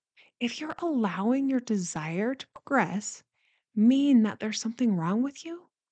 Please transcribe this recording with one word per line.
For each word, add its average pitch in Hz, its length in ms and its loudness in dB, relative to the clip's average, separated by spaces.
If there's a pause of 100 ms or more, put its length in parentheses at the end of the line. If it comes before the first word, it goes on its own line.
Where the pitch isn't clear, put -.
(380)
if 240 220 -6
you're 311 180 -8
allowing 247 720 0
your 262 100 0
desire 190 760 -4
to - 140 -16
progress 202 760 -4 (500)
mean 254 480 6
that 208 160 0
there's 214 220 -6
something 233 340 0
wrong 180 280 0
with 285 220 -6
you? 339 180 -12 (300)